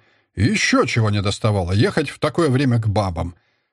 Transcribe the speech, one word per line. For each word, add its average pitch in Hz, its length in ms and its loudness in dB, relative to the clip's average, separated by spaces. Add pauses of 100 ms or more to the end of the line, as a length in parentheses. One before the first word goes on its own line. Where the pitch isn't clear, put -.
(360)
Еще 214 500 2
чего 113 240 0
не 101 120 0
доставало, 98 500 -2
ехать 143 380 0
в - 100 -16
такое 156 300 0
время 123 300 2
к 110 80 -2
бабам. 92 480 -2 (380)